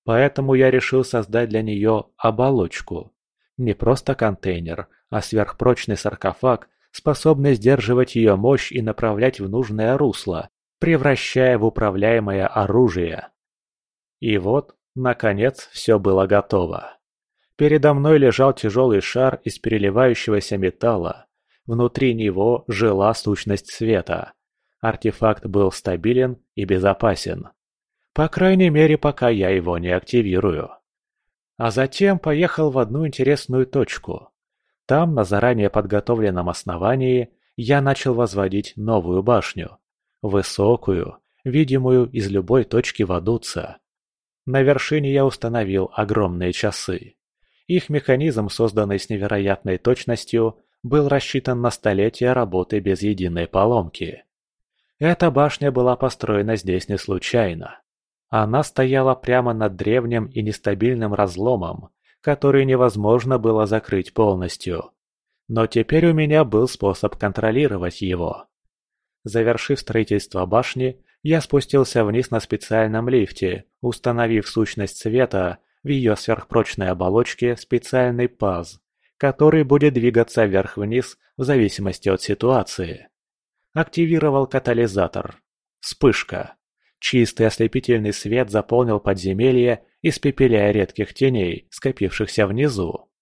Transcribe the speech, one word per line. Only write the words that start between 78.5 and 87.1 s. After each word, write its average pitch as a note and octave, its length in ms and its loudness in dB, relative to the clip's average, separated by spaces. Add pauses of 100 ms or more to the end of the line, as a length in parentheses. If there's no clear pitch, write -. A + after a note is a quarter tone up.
который D3+ 460 4
будет C#3+ 300 4
двигаться A#2 520 2
вверх-вниз G2+ 720 -2 (200)
в C3 60 -6
зависимости G2+ 640 0
от F#2+ 120 0
ситуации. G#2 880 -2 (640)
Активировал D#3 720 0
катализатор. A2 960 -2 (380)
Вспышка. - 760 -2 (440)
Чистый A2+ 480 2